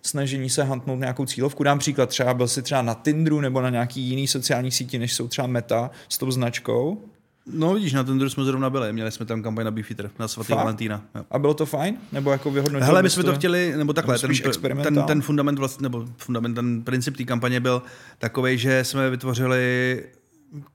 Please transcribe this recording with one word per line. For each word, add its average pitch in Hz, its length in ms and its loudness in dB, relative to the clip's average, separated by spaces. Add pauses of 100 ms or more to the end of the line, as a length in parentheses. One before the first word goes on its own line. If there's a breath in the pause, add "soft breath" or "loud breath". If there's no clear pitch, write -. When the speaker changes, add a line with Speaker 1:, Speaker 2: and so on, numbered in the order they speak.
Speaker 1:
snažení 135 480 -2
se 143 140 2
huntnout 131 360 -2
nějakou 131 260 -2
cílovku? - 380 -2
Dám 143 160 4
příklad, 139 300 2
třeba 127 240 2
byl 123 140 2
jsi 131 140 -2
třeba 131 200 0
na 117 120 0
Tinderu 151 480 2
nebo 131 200 0
na 127 80 2
nějaký 123 320 -2
jiný 131 260 -2
sociální 127 440 0
síti, 127 280 -4
než 120 140 -2
jsou 117 140 -4
třeba 127 200 -2
Meta 120 440 0 (180 loud breath)
s - 80 -4
tou 131 140 -2
značkou? 123 680 0 (520)
Speaker 2:
No 160 200 2
vidíš, 190 200 0
na 135 100 2
Tinderu 135 260 0
jsme 139 140 -4
zrovna 131 260 0
byli, 120 240 -2
měli 110 180 -4
jsme 110 140 -10
tam 113 180 -6
kampaň 113 220 -4
na 110 60 -2
Beefeater, 104 380 -8 (100)
na 110 80 -4
svatý 110 200 -8
Speaker 1:
Fakt? 135 100 2
Speaker 2:
Valentína, 107 440 -2 (140)
jo. 110 160 -10
Speaker 1:
A 131 80 0
bylo 143 140 2
to 151 120 0
fajn? 170 320 -2 (140)
Nebo 139 200 0
jako 139 200 0
vyhodnotil 139 340 2
Speaker 2:
Hele, 175 160 8
my 185 40 6
Speaker 1:
bys 180 80 4
Speaker 2:
jsme 180 100 0
to 139 120 2
chtěli, 175 420 2
nebo 147 160 0
takhle, 143 200 2
Speaker 1:
nebo 120 80 2
Speaker 2:
ten 131 60 -2
Speaker 1:
spíš 135 120 2
Speaker 2:
pr-, - 40 -4
ten, 139 60 2
Speaker 1:
experimentál? 143 580 0
Speaker 2:
ten 151 140 2
fundament 143 380 0
vlast-, 135 220 -4
nebo 123 240 -4 (120)
fundament, 117 380 -2
ten 120 280 0
princip 127 340 -2
té 127 60 -6
kampaně 123 360 0
byl 123 220 2 (360 loud breath)
takovej, 127 400 0
že 131 260 4
jsme 135 260 0
vytvořili 127 960 0 (720)